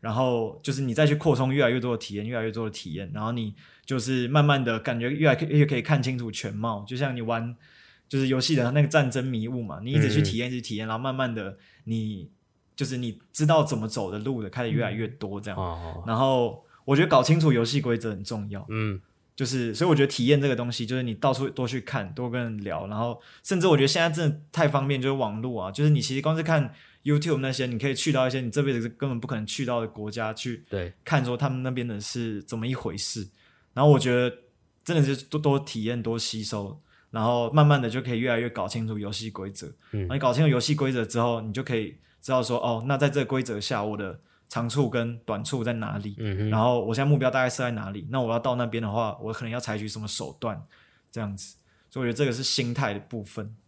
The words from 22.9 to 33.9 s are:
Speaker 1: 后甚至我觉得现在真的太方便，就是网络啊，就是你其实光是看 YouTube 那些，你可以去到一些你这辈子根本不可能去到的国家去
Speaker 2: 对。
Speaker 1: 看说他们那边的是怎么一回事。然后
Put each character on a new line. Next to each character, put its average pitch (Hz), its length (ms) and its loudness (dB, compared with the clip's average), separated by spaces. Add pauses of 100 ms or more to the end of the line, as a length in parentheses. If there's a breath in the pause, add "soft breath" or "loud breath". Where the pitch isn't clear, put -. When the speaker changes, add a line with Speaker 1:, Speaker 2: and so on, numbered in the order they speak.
Speaker 1:
后 117 220 -4 (220 loud breath)
甚 190 160 -2
至 175 80 4
我 175 80 8
觉 135 80 6
得 139 60 6
现 170 120 2
在 165 100 4
真 156 200 2
的 151 100 -4 (120)
太 165 160 4
方 139 180 2
便， 139 140 0
就 131 80 0
是 139 40 2
网 110 280 -2
络 120 200 -4
啊， 95 120 -6
就 139 100 -2
是 151 60 6
你 147 140 6
其 131 120 -2
实 135 60 -2
光 156 160 0
是 160 60 -2
看 156 300 2 (300 loud breath)
YouTube 147 360 2
那 135 120 -2
些， 127 140 -2
你 123 140 -2
可 135 100 -2
以 135 60 0
去 151 180 0
到 131 160 4
一 - 20 2
些 131 120 -2
你 120 80 -4
这 143 120 0
辈 135 160 2
子 117 120 -4
根 - 180 -6
本 120 100 -2
不 110 80 -8
可 123 80 -4
能 107 120 -4
去 - 180 -4
到 120 160 0
的 113 80 -4
国 107 220 -10
家 110 240 -4
去 117 340 -8
Speaker 2:
对。 90 240 -4 (100)
Speaker 1:
看 156 220 2
说 123 100 0
他 135 140 0
们 127 140 -4
那 131 80 -2
边 123 180 -4
的 107 100 -6
是 110 440 -6
怎 113 160 -8
么 110 100 -4
一 131 60 0
回 - 220 -6
事。 101 340 -6 (420 soft breath)
然 127 100 2
后 147 80 10